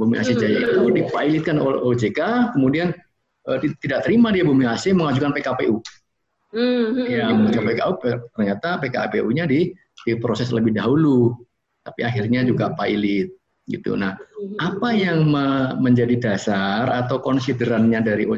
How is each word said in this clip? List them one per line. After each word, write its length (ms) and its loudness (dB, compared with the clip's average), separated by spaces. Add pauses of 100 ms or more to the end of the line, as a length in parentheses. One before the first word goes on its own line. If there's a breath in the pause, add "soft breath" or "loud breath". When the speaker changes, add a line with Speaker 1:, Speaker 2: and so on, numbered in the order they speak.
Speaker 1:
Bumi 160 2
Asih 160 0
Speaker 2:
Hmm. 80 0
Speaker 1:
Jaya 240 2
itu 240 2
dipailitkan 720 0
oleh 160 0
O 160 0
J 160 0
K, 480 0
kemudian, 320 2 (560)
eh, 160 -2
di-, 160 -2
tidak 320 -2
terima 240 4
dia 80 2
Bumi 240 4
Asih 320 0
mengajukan 340 0
P 140 -6
K 80 -2
P 160 -4
U. 80 0 (720)
Speaker 2:
Hmm, 480 0
hmm, 80 -2
Speaker 1:
Ya, 240 0
Speaker 2:
hmm. 100 2
Speaker 1:
mengajukan 300 2
P 80 0
K 80 -4
P 240 -2
U, 80 -2 (160)
ternyata 360 -2 (120)
P 80 -4
K 80 -4 (100)
P 140 -6
U-nya 240 -2
di-, 260 0 (320 soft breath)
diproses 460 -2
lebih 240 2
dahulu. 640 2 (480)
Tapi 160 -12
akhirnya 400 0
juga 320 0
pilot 560 -2 (400)
gitu. 240 -6
Nah, 240 -4
Speaker 2:
Hmm. 400 -12
Speaker 1:
apa 400 -4
yang 320 2
me-, 480 0
menjadi 400 4
dasar 720 -2
atau 320 -2
konsiderannya 800 0
dari 240 0
O 120 0